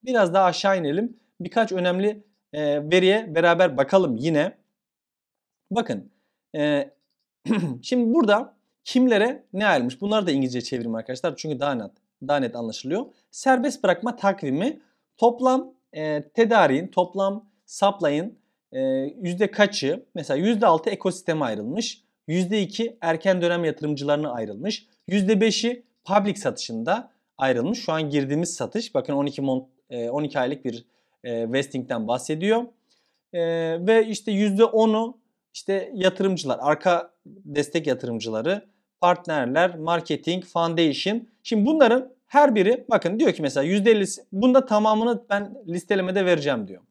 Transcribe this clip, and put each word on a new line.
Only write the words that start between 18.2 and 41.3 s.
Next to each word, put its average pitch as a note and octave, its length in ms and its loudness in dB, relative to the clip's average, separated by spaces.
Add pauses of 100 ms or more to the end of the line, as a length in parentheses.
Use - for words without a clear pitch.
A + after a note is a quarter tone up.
e, C3 80 -6 (420)
yüzde F3+ 280 -2
kaçı? G3+ 640 0
Mesela D3 220 -4 (100)
yüzde A3 200 2
altı D#3+ 240 4
ekosisteme F3 540 -4
ayrılmış. A#2 580 -6 (240)
Yüzde F#3 360 0
iki A3+ 380 -6
erken E3+ 420 0
dönem E3+ 220 0
yatırımcılarına D3 680 -2
ayrılmış. A#2+ 540 -8 (220)
Yüzde G3 320 2
beşi A3+ 420 0 (220)
public G3+ 300 0
satışında C#3 760 -4 (280)
ayrılmış. C3+ 460 -2
Şu E3 80 -4
an D#3 180 -4
girdiğimiz D3 440 -2
satış. - 400 -8
Bakın C3+ 180 -2
on C#3+ 140 -2
iki C#3 160 -6
mon-, C3 240 -2 (240)
e, A#2+ 200 -6
on D3 140 -4
iki D3 140 -4
aylık C3+ 260 -4
bir, A2+ 200 -8 (400)
e, A#2 280 -4
vesting'den B2+ 560 -4
bahsediyor. D#3+ 560 -2 (680)
E, F3 80 -6 (460)
ve A3 200 6
işte G#3+ 260 -6
yüzde G3+ 320 4
onu A3+ 540 2 (360)
işte G3 400 -4
yatırımcılar, F#3 680 0
arka E3 480 2 (160)
destek D3 600 -4
yatırımcıları, B2 800 -4 (340)
partnerler, E3+ 800 0
marketing, E3 640 -2
foundation. E3+ 840 0 (160)